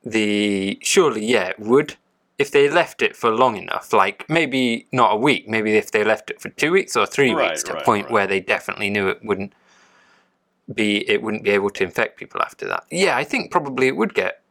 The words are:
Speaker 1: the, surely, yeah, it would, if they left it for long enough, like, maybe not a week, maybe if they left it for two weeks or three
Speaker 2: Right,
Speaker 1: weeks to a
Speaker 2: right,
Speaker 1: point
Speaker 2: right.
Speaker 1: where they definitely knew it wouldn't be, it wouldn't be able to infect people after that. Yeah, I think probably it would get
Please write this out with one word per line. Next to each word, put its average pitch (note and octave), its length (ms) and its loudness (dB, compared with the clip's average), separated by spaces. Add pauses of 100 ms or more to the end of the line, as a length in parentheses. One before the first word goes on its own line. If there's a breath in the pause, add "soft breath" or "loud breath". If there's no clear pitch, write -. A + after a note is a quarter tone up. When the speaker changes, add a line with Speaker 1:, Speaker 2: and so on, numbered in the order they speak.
Speaker 1:
the, G#2 760 0
surely, B2+ 420 2
yeah, G#2+ 260 0
it G2+ 100 -10
would, B2 380 2 (420)
if C#3 100 0
they C#3+ 180 4
left D#3 360 0
it - 120 -2
for A#2 140 0
long A2+ 280 2
enough, - 360 -6
like, G2+ 340 0
maybe C3 640 -2
not A#2 220 4
a G#2+ 40 0
week, A2 300 0
maybe G#2+ 300 0
if - 140 0
they G#2+ 120 2
left - 280 0
it - 100 -12
for - 80 -12
two D3+ 220 -2
weeks F#3+ 240 0
or G3 100 2
three C#3 260 2
Speaker 2:
Right, C3+ 200 0
Speaker 1:
weeks D#2 120 -6
to - 100 -8
a - 20 -6
Speaker 2:
right, - 100 -8
Speaker 1:
point G#2+ 200 2
Speaker 2:
right. - 80 -8
Speaker 1:
where G2 140 2
they G2 120 0
definitely G2+ 500 -4
knew G2+ 180 0
it - 160 -4
wouldn't G2+ 300 -4 (1200 soft breath)
be, G#2 360 0
it G#2 120 2
wouldn't G#2+ 220 -6
be G2+ 80 2
able G2+ 200 2
to - 120 -4
infect - 340 -4
people - 240 -10
after - 260 -6
that. - 220 -6
Yeah, E3+ 280 0
I C#3+ 60 -2
think - 280 -6
probably C3 360 0
it C3+ 100 0
would G#3 180 -2
get F#2 360 -2